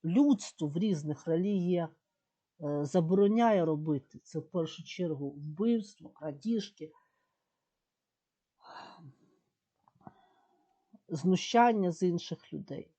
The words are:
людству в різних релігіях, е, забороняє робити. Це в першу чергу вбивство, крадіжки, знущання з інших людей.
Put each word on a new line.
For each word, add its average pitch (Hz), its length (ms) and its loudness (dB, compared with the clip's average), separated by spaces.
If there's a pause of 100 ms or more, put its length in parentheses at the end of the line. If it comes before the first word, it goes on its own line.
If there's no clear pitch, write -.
людству 202 600 2
в 147 100 -4
різних 156 500 -2
релігіях, 175 600 0 (720)
е, 147 240 -2
забороняє 196 800 4
робити. 151 580 -2
Це - 160 -8
в 160 100 -12
першу 165 340 -6
чергу 151 460 -6
вбивство, 156 800 -4
крадіжки, 156 840 -6 (4000)
знущання 185 840 2
з 160 120 -4
інших 170 500 -4
людей. - 460 -12